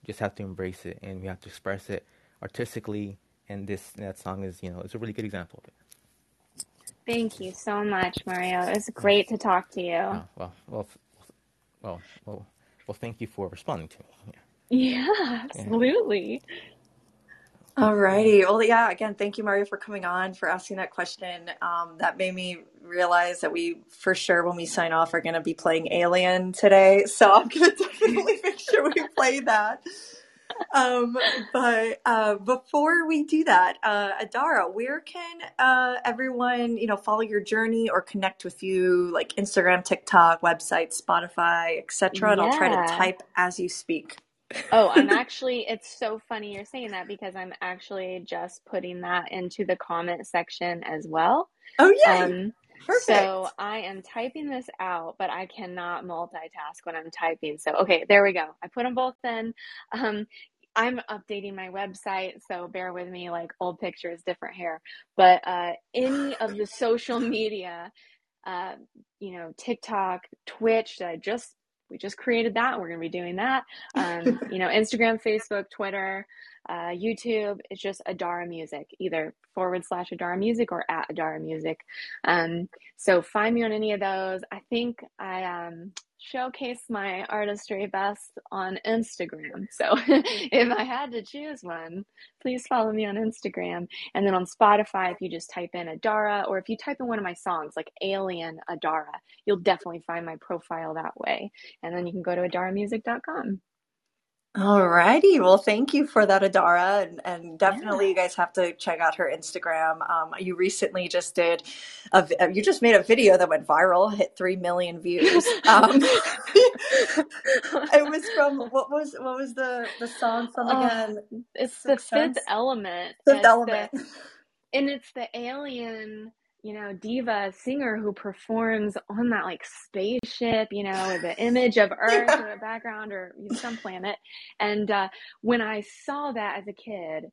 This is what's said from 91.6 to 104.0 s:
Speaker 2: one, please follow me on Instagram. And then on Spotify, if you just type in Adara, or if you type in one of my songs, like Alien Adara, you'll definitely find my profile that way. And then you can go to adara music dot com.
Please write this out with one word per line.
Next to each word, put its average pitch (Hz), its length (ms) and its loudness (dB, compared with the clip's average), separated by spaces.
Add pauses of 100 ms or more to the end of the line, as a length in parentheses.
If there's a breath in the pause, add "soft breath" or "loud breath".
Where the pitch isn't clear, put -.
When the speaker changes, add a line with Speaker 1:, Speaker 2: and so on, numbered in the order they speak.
Speaker 2:
one, 170 420 -12 (360 soft breath)
please 254 260 -6
follow 220 240 0
me 214 160 -2
on 196 80 -4
Instagram. 180 720 -6 (260 loud breath)
And 196 120 2
then 190 100 4
on 180 100 0
Spotify, 208 640 4
if 175 80 -12
you 185 100 -8
just 170 220 -12
type 175 220 -10
in 175 140 -8
Adara, 208 600 0
or 190 120 -2
if 190 100 -12
you 220 80 -4
type - 220 -8
in 247 80 -6
one 226 100 -4
of 202 60 -6
my 175 100 -8
songs, 160 420 -6
like 160 140 -10 (120)
Alien 180 580 -6 (100)
Adara, 160 360 -4 (400 soft breath)
you'll 202 120 2
definitely 175 480 -2
find 170 200 -6
my 160 140 -10
profile 165 540 -8
that 160 240 -8
way. - 340 -6 (300 loud breath)
And 170 140 -8
then 180 100 -4
you 170 80 -8
can 185 80 -6
go 180 140 -2
to 180 120 -2
adara 185 240 -4
music 208 320 -4
dot 240 220 -6
com. 247 340 -6 (960)